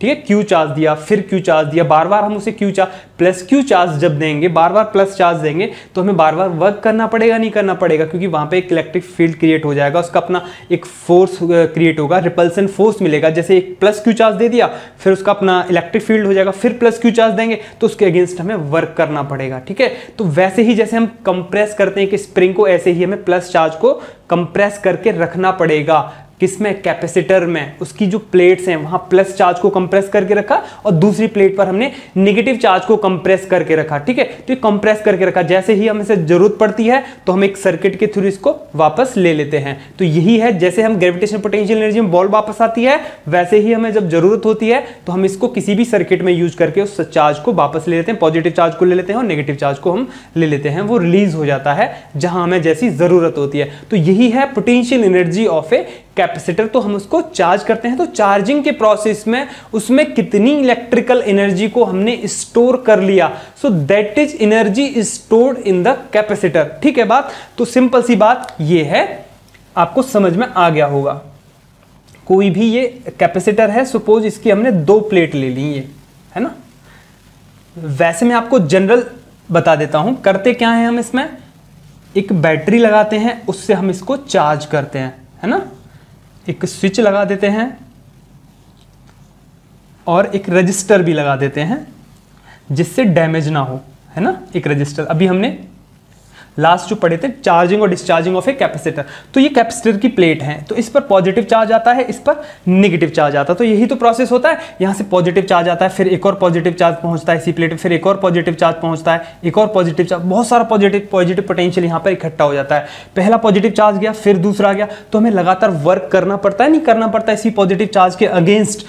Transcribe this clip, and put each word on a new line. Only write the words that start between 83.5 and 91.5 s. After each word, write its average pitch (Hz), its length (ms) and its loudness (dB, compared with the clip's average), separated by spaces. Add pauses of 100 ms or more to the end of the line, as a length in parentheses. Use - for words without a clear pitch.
हम 190 160 0
इसको 190 280 -6
charge 151 480 -2
करते 143 340 -6
हैं, 131 140 -8 (300)
है 185 60 -4
ना, 381 160 -2 (840)
एक - 160 -6
स्विच 190 340 -2
लगा 202 260 2
देते 196 220 -2
हैं 220 300 -4 (2250)
और 190 280 2
एक 196 140 -6
रजिस्टर 185 520 2
भी 170 120 0
लगा 143 220 0
देते 139 260 -4